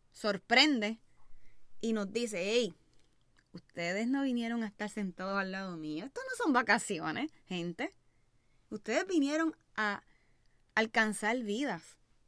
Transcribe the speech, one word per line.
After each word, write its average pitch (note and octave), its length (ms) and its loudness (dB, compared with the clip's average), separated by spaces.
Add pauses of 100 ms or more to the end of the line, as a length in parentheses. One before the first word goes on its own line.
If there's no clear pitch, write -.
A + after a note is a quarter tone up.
(120)
sorprende A3+ 880 4 (800)
y A3+ 120 0
nos G3+ 200 -2
dice, G#3+ 260 -2 (100)
"Hey, A3+ 280 2 (760)
ustedes F3+ 560 -4
no C#4 160 2
vinieron A#3 400 0
a G#3+ 60 -4
estar G#3 200 -6
sentados G3 480 -4
al F#3+ 140 -2
lado F#3+ 260 -6
mío. D#3 280 -6
Esto C#4 240 -12
no B4+ 80 -6
son A4 160 2
vacaciones, G#3 800 2 (140)
gente. F3 460 -4 (760)
Ustedes B3+ 360 -2
vinieron D#4+ 500 2 (200)
a G#3 260 -2 (720)
alcanzar A3 680 2
vidas. G#3+ 560 -4 (300)